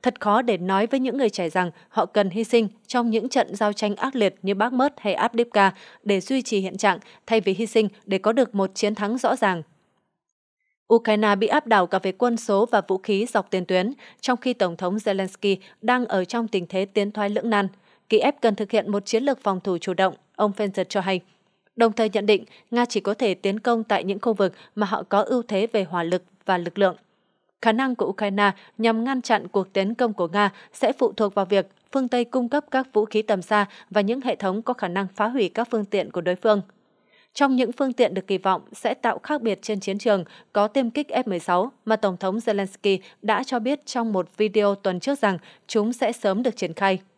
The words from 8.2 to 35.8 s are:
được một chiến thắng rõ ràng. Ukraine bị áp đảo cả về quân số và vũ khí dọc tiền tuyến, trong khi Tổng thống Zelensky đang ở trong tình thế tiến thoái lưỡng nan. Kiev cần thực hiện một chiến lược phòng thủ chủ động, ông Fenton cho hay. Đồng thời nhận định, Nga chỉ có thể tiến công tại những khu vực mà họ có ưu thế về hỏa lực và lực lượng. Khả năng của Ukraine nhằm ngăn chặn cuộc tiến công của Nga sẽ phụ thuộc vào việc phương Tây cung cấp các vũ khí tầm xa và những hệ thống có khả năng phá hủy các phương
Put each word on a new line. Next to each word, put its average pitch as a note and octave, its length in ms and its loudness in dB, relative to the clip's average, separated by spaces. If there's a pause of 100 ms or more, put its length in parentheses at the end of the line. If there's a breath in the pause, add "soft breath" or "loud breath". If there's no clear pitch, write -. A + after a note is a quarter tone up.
được A#3 240 0
một F#3+ 200 0
chiến G#3+ 200 -2
thắng G#3 220 -4
rõ B3 180 0
ràng. F#3 260 0 (1300)
Ukraine G#3+ 420 4
bị G3+ 120 0
áp C4+ 200 2
đảo G3 200 4
cả F#3+ 120 0
về F#3+ 120 -2
quân A#3 260 0
số G#3 280 2
và A3 220 2
vũ F#3+ 100 0
khí G3+ 280 -2
dọc G#3 260 -2
tiền F#3 140 -2
tuyến, F#3+ 280 0 (280 loud breath)
trong B3 160 0
khi B3 160 -2
Tổng F3 240 0
thống F#3+ 200 -2
Zelensky G3 600 -2 (240 loud breath)
đang B3 240 0
ở F#3 200 0
trong A#3 220 -4
tình F#3 220 -4
thế F#3+ 160 -2
tiến G3+ 260 -2
thoái G#3 180 -4
lưỡng G#3 200 -2
nan. G3+ 180 2 (420 soft breath)
Kiev C4+ 320 4
cần A3 140 2
thực G3+ 160 -6
hiện G#3+ 200 0
một G3+ 140 -2
chiến A#3 180 0
lược C#4 160 0
phòng F#3+ 200 -2
thủ F3+ 180 -2
chủ F3+ 160 -6
động, F#3 200 2 (220)
ông G#3 220 2
Fenton G3 260 -2
cho F#3+ 180 -2
hay. F#3 180 -2 (560)
Đồng A#3 180 4
thời A3 160 0
nhận G3+ 160 -2
định, G#3 200 2 (260 soft breath)
Nga A#3+ 140 2
chỉ A#3 140 -4
có G3 140 -2
thể G3 200 0
tiến G3 260 -2
công A3+ 240 0
tại G#3 200 0
những G3 180 -4
khu A3+ 120 0
vực F#3+ 200 0 (220 loud breath)
mà G#3 100 -2
họ G3 240 -4
có G3+ 120 4
ưu A#3+ 260 0
thế G#3 200 -2
về G#3 160 0
hỏa E3+ 200 -4
lực F3 200 -2 (220)
và F#3 120 2
lực F3 200 -6
lượng. F#3+ 180 2 (680)
Khả A3+ 100 2
năng B3+ 240 0
của G3 100 -2
Ukraine G3+ 460 0 (260 loud breath)
nhằm A3+ 260 0
ngăn C4 180 -4
chặn G#3+ 260 0
cuộc F#3+ 260 -4
tiến G3 220 -2
công A#3 180 0
của F3 140 -2
Nga G3 240 2 (220 loud breath)
sẽ C4 200 0
phụ - 180 0
thuộc G3+ 240 -2
vào G3 100 0
việc F#3+ 220 0 (240)
phương C4 160 -2
Tây B3 180 0
cung A#3+ 240 -2
cấp D4 220 -2
các C4 220 -2
vũ G#3+ 120 2
khí G#3+ 160 -2
tầm G#3 200 0
xa G#3 240 2 (240 loud breath)
và G#3 120 2
những A#3 200 -2
hệ B3 140 -2
thống G3+ 260 -4
có B3 120 -4
khả A3 140 -4
năng F#3 280 -4
phá G#3+ 120 0
hủy A#3 220 0
các A#3 220 -4
phương G#3+ 140 -2